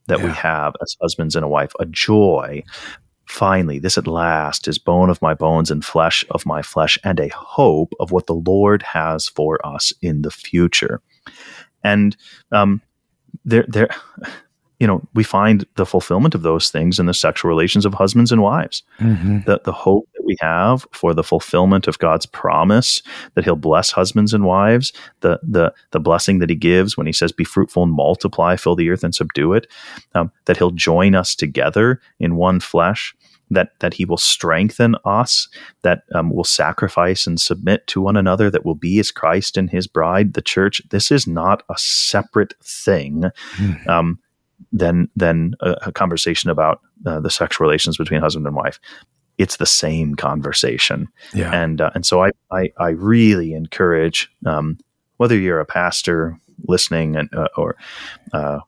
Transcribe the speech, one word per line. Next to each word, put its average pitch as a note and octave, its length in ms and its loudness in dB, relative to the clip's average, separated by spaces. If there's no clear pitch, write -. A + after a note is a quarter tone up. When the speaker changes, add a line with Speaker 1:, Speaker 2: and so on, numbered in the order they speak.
Speaker 1:
that D#2+ 120 -2
we - 80 -4
Speaker 2:
Yeah. E2 80 -4
Speaker 1:
have D2+ 480 -2
as - 180 -12
husbands E2 340 -4
and D#2 120 -2
a - 20 -4
wife, D2 320 -2
a - 60 -6
joy. D#2+ 760 0
"Finally, F#2 540 0
this F2+ 180 -2
at - 100 -2
last E2 640 -2
is D#2 100 -2
bone F2+ 300 2
of F2 140 0
my D#2 100 2
bones D#2+ 380 0
and D2+ 120 -4
flesh - 480 0
of - 140 -4
my D#2 160 -4
flesh, D#2 440 -2
and F#2 140 -2
a C#2+ 100 0
hope E2+ 720 0
of F2+ 140 -6
what F2+ 140 0
the E2+ 80 -2
Lord G2 480 2
has D#2+ 460 -4
for D#2 380 -2
us - 360 -6
in D#2 180 -2
the D2+ 100 -4
future." - 680 0
And, G#2 320 4
um, G2+ 300 2
there, A2+ 200 4
there, A2 220 2
you A#2 80 4
know, F#2+ 120 2
we A2 80 4
find G#2 420 2
the F#2 100 0
fulfillment G2 480 0
of F#2 80 -4
those E2 260 0
things E2+ 300 -2
in F2 80 2
the F2 80 0
sexual - 340 -2
relations E2+ 380 2
of G2 80 -2
husbands A2+ 380 2
and A2+ 100 4
wives. A#2 400 -2
Speaker 2:
Mm-hmm. G2+ 480 0
Speaker 1:
The, G2 180 2
the F#2+ 80 -4
hope G2 420 0
that - 100 -10
we F#2+ 160 -2
have F2 520 0
for E2+ 220 0
the D#2+ 80 0
fulfillment F2+ 640 2
of - 140 -4
God's D#2+ 260 0
promise F2+ 720 0
that - 100 0
he'll F2 120 2
bless D#2+ 360 2
husbands G#2 420 2
and G2+ 100 2
wives, G2+ 480 2
the, F2 240 2
the, F#2 280 2
the D#2 80 0
blessing F2 400 2
that E2+ 100 2
he E2+ 60 0
gives F2+ 400 2
when D2 100 -4
he D#2+ 60 -4
says, E2+ 180 0
"Be - 140 -2
fruitful - 400 0
and E2+ 80 2
multiply, E2+ 640 0
fill F2 180 0
the E2+ 160 0
earth F#2 140 -2
and F2 100 -2
subdue D#2 380 -2
it," G#2+ 160 0
um, F2 180 -2
that F2+ 100 2
he'll F2+ 160 2
join F2 420 2
us F#2 220 0
together E2 640 0
in E2+ 160 0
one F2+ 240 2
flesh, F2 560 -2
that, F#2+ 280 0
that F2 160 -4
he F#2+ 100 -4
will E2+ 140 -2
strengthen G#2 880 2
us, G#2+ 440 0
that, F2+ 200 2
um, E2 160 0
will F2 140 -2
sacrifice F2 840 0
and E2+ 120 -2
submit F#2+ 460 -2
to - 140 -4
one G2 160 2
another, G2 340 2
that E2+ 160 -2
will E2 80 -2
be F2 240 -2
as G#2 140 0
Christ - 440 -2
and F#2+ 140 0
his F2+ 160 -2
bride, F2+ 480 0
the - 80 -6
church. - 480 0
This - 220 0
is C#3 160 2
not F2 420 0
a - 80 -10
separate - 800 -2
thing, E2+ 720 -2
Speaker 2:
Mm. F#2 320 -4
Speaker 1:
um, E2+ 300 0
than, F2 420 2
than E2 460 0
a, F2+ 160 -2
a - 60 -8
conversation F2 560 -2
about, D#2+ 320 0
uh, D#2+ 140 -4
the D#2 100 -4
sexual - 360 -2
relations D2+ 300 0
between D#2 240 -2
husband D#2 260 -2
and D2 100 -6
wife. C#2 240 -4
It's F#2+ 200 -2
the - 100 -2
same D#2 480 0
conversation. C#2 920 -2
Speaker 2:
Yeah. F2 200 -4
Speaker 1:
And, E2 280 0
uh, D#2+ 140 0
and F2 120 -4
so F2+ 180 4
I, G2 60 2
I, F#2 280 -2
I F2 120 0
really G2 640 4
encourage, E2 800 -2
um, D#2 320 -4
whether A#2+ 180 2
you're F#2 240 0
a D2+ 60 -4
pastor E2+ 720 -2
listening E2 500 0
and, D2+ 180 -4
uh, D#2+ 220 -2
or, - 200 -4
uh, D2 360 -4